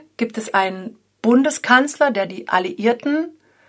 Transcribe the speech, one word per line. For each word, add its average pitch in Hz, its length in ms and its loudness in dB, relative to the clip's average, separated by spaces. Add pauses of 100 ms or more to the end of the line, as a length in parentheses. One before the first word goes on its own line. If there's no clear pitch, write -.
(160)
gibt 226 220 -4
es 220 160 -10
einen 190 420 -4 (240)
Bundeskanzler, 269 920 2
der 202 120 -2
die 185 240 -12
Alliierten 240 800 -2 (400)